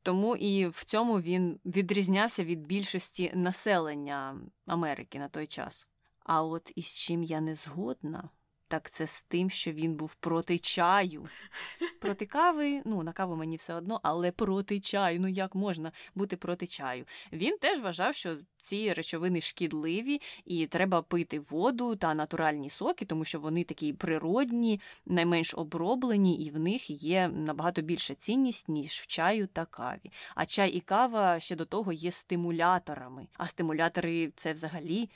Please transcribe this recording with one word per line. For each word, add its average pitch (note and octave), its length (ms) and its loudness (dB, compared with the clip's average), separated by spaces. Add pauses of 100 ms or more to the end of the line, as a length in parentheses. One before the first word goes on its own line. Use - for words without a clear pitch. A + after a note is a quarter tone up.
Тому G3 340 2
і G3 300 2
в - 180 -6
цьому G#3+ 360 2
він F3 440 2
відрізнявся F#3+ 800 2
від D#3+ 220 -2
більшості F#3 680 -2
населення D3 1080 0 (260)
Америки D#3+ 520 -2
на C#3+ 100 -6
той D3+ 180 -8
час. - 400 -10 (380)
А D#3+ 180 4
от D#3+ 340 -6
із - 220 -2
чим E3+ 240 0
я D#3+ 180 -2
не D#3 140 -2
згодна, E3 760 -8 (380)
так - 220 -4
це - 160 -4
з - 140 -6
тим, F3+ 300 0
що - 220 -4
він D#3 220 0
був D#3 200 -6
проти E3 440 0
чаю. F3+ 720 2 (720)
Проти G3+ 260 -2
кави, D4 580 2
ну, G#3 180 0
на E3 100 -4
каву F3+ 240 -2
мені D#3+ 200 -4
все E3 180 -8
одно, F3 280 -4
але F3 300 2
проти G3 480 0
чаю, F#3 400 2
ну, F#3+ 80 2
як F#3+ 260 -2
можна F3 380 -2 (220)
бути G3 220 -2
проти F3+ 300 -4
чаю? B2+ 380 -6 (280)
Він A#3+ 260 0
теж E4 220 2
вважав, F#3+ 340 0
що E3 220 -6 (280)
ці G3+ 280 0
речовини E3+ 480 0
шкідливі, E3+ 800 -2 (240)
і E3 220 0
треба E3+ 360 2
пити E3+ 380 -2
воду A#3 560 0
та D#3+ 180 2
натуральні D3+ 560 0
соки, B3 340 -2
тому D#3+ 200 -2
що D#3 160 -4
вони D#3+ 240 2
такі D3+ 280 -4
природні, G#3+ 880 2 (260)
найменш E3+ 480 4
оброблені, F#3 920 2
і D3+ 60 -6
в D3+ 80 -4
них F#3 320 0
є D#3+ 380 2
набагато D#3 540 -2
більша D#3 320 -2
цінність, B3 540 0
ніж D3+ 220 -2
в - 160 -6
чаю G3 400 2
та E3 180 -4
каві. - 480 -10 (220)
А - 120 0
чай G3 240 4
і F3+ 100 0
кава G#3 600 4
ще F3 160 -4
до D#3+ 80 -2
того G3 280 -2
є E3 180 -4
стимуляторами. E3+ 1160 0 (100)
А F3 100 -4
стимулятори — E3 920 0
це D#3+ 160 -2
взагалі E3 640 -4